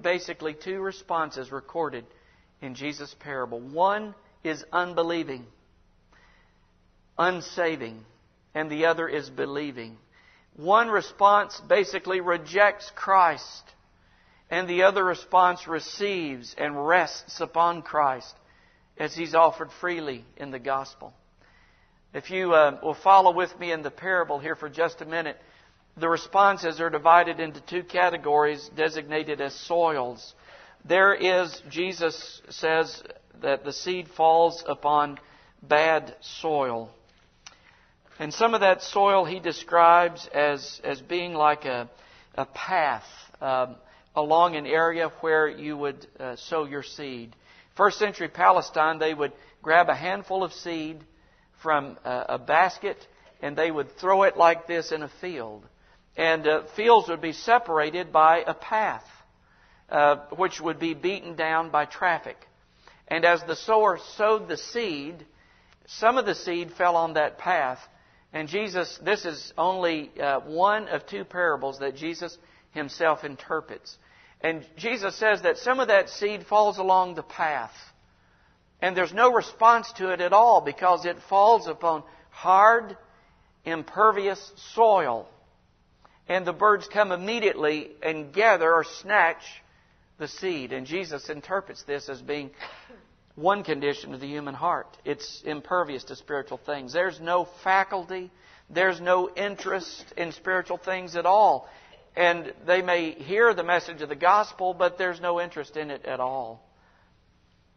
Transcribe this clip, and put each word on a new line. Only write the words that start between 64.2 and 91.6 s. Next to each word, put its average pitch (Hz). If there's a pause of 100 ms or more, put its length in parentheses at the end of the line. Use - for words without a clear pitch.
the 151
seed, 160 (640)
some 240
of 214
the 185
seed 175
fell 175
on 165
that 151
path. 151 (560)
And 156
Jesus, 180
this 196
is 156
only, 170 (100)
uh, 139
one 196
of 151
two 202
parables 147
that 135
Jesus 165 (360)
himself 156
interprets. 147 (460)
And 160 (100)
Jesus 196
says 208
that 170
some 262
of 233
that 196
seed 208
falls 208
along 185
the 156
path. 143 (1080)
And 180
there's 180
no 240
response 226
to 190
it 180
at 175
all 214
because 180
it 175 (120)
falls 202
upon 160 (280)
hard, 208 (680)
impervious 196 (220)
soil. 175 (1000)
And 180
the 175
birds 196
come 202
immediately 175 (120)
and 156
gather 190
or 160
snatch 185 (760)
the 151
seed. 147
And 131
Jesus 160
interprets 180